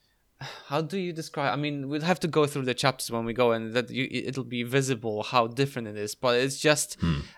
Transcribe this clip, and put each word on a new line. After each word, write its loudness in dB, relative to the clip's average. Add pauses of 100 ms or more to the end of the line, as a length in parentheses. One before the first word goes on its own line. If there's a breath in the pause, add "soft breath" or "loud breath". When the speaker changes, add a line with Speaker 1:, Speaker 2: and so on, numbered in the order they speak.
(680 loud breath)
Speaker 1:
how 0
do -4
you -4
describe? -2
I 0
mean, -2
we'll -2
have 0
to 0
go 4
through -2
the 2
chapters 0
when -2
we -2
go, 6
and -2
that 0
you, -2
it'll -4
be -6
visible 0
how 4
different -2
it -10
is. -4
But 2
it's 0
just, 2
Speaker 2:
Hmm. 2 (180 loud breath)